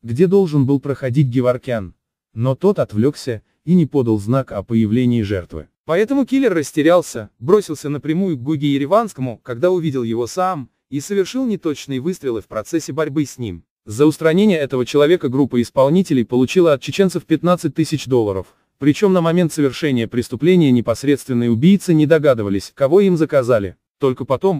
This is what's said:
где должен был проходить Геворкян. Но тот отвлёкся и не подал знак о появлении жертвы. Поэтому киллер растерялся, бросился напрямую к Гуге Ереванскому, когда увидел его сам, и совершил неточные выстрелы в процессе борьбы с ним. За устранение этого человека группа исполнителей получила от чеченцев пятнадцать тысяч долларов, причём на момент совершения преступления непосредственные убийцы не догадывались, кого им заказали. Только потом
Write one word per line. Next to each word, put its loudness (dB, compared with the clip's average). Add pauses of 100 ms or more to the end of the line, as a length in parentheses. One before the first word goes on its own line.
где 0
должен 2
был 2
проходить -2
Геворкян. -2 (400)
Но -2
тот 0
отвлёкся -2 (240)
и 0
не 4
подал 0
знак -2
о -6
появлении 0
жертвы. -8 (180)
Поэтому 0
киллер 0
растерялся, 0
бросился 0
напрямую -4
к -10
Гуге -2
Ереванскому, -2
когда -2
увидел -2
его -4
сам, -6 (220)
и -6
совершил -4
неточные -6
выстрелы -6
в -18
процессе -6
борьбы -4
с -16
ним. -10 (240)
За 2
устранение 2
этого -2
человека 2
группа 0
исполнителей 2
получила 2
от -4
чеченцев -2
пятнадцать 0
тысяч -2
долларов, -2 (220)
причём 2
на 2
момент 2
совершения -2
преступления 2
непосредственные 0
убийцы 2
не 4
догадывались, 0
кого 2
им 2
заказали. 0 (220)
Только -2
потом -2